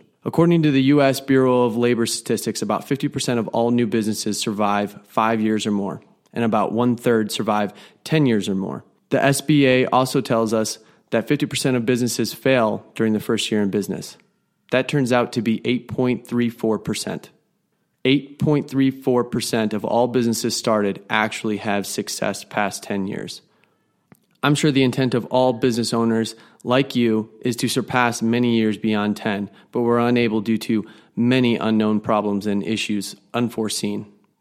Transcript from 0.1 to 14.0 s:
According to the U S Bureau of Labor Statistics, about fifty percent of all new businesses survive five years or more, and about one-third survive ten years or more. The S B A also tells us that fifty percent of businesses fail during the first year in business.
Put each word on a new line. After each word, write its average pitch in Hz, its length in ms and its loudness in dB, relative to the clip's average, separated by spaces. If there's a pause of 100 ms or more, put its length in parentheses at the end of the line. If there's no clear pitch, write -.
According 170 380 4
to 151 80 4
the 135 140 4
U 143 180 6
S 135 200 2
Bureau 131 420 4
of 113 120 0
Labor 120 300 2
Statistics, - 560 -4
about 104 260 -2
fifty 139 200 -2
percent 123 320 -2
of 104 80 -2
all 117 240 0
new 120 160 2
businesses 104 520 -2
survive 101 680 -2
five 113 340 0
years 110 240 0
or 110 60 0
more, 98 320 -4 (300)
and 117 120 0
about 107 260 0
one-third 113 600 2
survive 104 420 -2 (300)
ten 156 240 2
years 104 200 2
or 101 60 0
more. 95 320 -6 (240)
The - 140 0
S 139 180 2
B 147 240 4
A 127 220 4
also 135 340 2
tells 113 320 0
us 110 240 0 (320)
that 113 180 0
fifty 147 200 0
percent 127 300 0
of 113 100 -4
businesses 120 480 0
fail 110 580 2
during 110 200 2
the 107 60 0
first - 320 -2
year 107 120 2
in 98 80 0
business. 98 460 -4 (520)